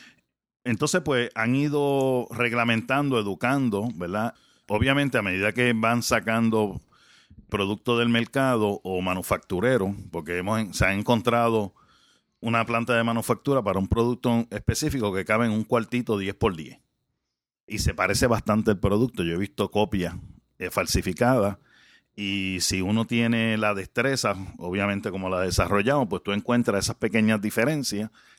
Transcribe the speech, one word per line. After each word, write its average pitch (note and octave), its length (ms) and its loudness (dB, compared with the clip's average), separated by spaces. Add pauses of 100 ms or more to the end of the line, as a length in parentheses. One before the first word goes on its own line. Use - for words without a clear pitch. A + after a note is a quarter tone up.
(640)
Entonces, D3 380 0
pues, C3 340 0
han A#2 200 0
ido C#3 760 0
reglamentando, A#2+ 880 0
educando, A2+ 760 0
¿verdad? F#2 380 -4 (340)
Obviamente, B2+ 520 4
a - 20 2
medida G2 300 0
que B2 220 2
van A2+ 280 2
sacando A2 800 0 (680)
productos G#2 500 0
del A#2+ 100 2
mercado A#2 760 2
o F#2 180 -4
manufacturero, F#2+ 920 0 (180)
porque E2+ 260 -6
hemos G#2 220 -2
en-, G2+ 140 -6
se - 120 2
ha F#2+ 80 2
encontrado A2+ 800 0 (680)
una A2+ 220 0
planta A#2 300 -2
de A#2 80 2
manufactura A#2 580 -2
para G2 160 0
un F#2+ 100 0
producto A#2 640 0
específico A2 640 -2
que F#2 120 -4
cabe A2 200 2
en A2+ 60 0
un G#2+ 120 0
cuartito A#2 540 0
diez G2 160 -2
por G2+ 220 0
diez. C#2+ 240 -14 (880)
Y G#2 100 -8
se - 160 0
parece G2 320 2
bastante A2 460 2
el F#2+ 80 0
producto. G#2 440 0
Yo E2 120 -2
he - 20 -4
visto G2+ 320 -4
copias, F#2 460 0 (420)
eh, F2+ 140 -8
falsificadas. G2 840 0 (580)
Y G2 460 -4
si F#2+ 200 0
uno G#2 240 0
tiene A#2 520 0
la G#2+ 180 0
destreza, A#2+ 600 -2 (220)
obviamente G2+ 540 -2
como F#2 180 -4
la F#2 100 0
desarrollamos, G2+ 720 2
pues F#2+ 140 -4
tú G2+ 80 -4
encuentras G#2 540 0
esas G#2 100 -4
pequeñas A2 460 2
diferencias A2 680 -2 (300)